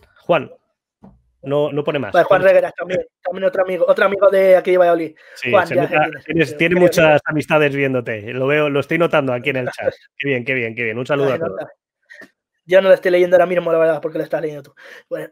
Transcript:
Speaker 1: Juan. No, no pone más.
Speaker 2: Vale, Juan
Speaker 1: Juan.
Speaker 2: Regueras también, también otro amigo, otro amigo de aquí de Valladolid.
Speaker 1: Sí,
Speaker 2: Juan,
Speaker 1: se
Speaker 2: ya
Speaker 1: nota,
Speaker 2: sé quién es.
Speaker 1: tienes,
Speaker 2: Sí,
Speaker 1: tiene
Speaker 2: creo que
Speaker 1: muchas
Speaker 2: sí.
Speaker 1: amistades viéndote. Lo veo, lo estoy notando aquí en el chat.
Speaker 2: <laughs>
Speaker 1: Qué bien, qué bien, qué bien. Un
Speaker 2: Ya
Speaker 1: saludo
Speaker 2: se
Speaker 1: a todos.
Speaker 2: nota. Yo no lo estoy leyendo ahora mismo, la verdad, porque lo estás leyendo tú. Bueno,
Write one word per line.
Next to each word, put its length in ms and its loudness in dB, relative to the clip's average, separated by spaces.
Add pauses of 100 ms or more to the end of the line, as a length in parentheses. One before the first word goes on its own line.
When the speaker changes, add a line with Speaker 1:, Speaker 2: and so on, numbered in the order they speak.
(180)
Speaker 1:
Juan. 340 -4 (880)
No, 320 -2
no 100 -4
pone 160 -4
más. 140 -6
Speaker 2:
Vale, 120 4
Juan 180 2
Speaker 1:
Juan. 80 4
Speaker 2:
Regueras 240 2
también, 260 -6 (220)
también 220 -6
otro 180 -2
amigo, 260 -2
otro 160 2
amigo 240 2
de 260 4
aquí 180 2
de 60 4
Valladolid. 380 2 (200)
Speaker 1:
Sí, 140 -6
Speaker 2:
Juan, 160 4
Speaker 1:
se 100 -4
Speaker 2:
ya 80 2
Speaker 1:
nota, 100 -4
Speaker 2:
sé 100 2
quién 140 -6
es. 60 -20
Speaker 1:
tienes, 260 0
Speaker 2:
Sí, 80 -10
Speaker 1:
tiene 160 2
Speaker 2:
creo 60 2
que 60 6
Speaker 1:
muchas 300 4
Speaker 2:
sí. 80 0
Speaker 1:
amistades 500 0
viéndote. 600 -4
Lo 120 -2
veo, 220 0
lo 120 0
estoy 180 -4
notando 340 0
aquí 160 -4
en 80 -4
el 140 -4
chat. 240 -4 (100)
Speaker 2:
<laughs> 140 -20
Speaker 1:
Qué 100 -6
bien, 160 -2
qué 80 -4
bien, 220 -4
qué 100 -6
bien. 140 -6
Un 60 -8
Speaker 2:
Ya 40 -10
Speaker 1:
saludo 200 -2
Speaker 2:
se 60 -2
Speaker 1:
a 40 -6
todos. 140 -6
Speaker 2:
nota. 200 -12 (1000)
Yo 120 6
no 60 2
lo 60 8
estoy 160 0
leyendo 240 4
ahora 120 4
mismo, 260 -2
la 60 2
verdad, 240 2
porque 160 -6
lo 60 -4
estás 180 -6
leyendo 200 -10
tú. 120 -20 (340)
Bueno, 240 -10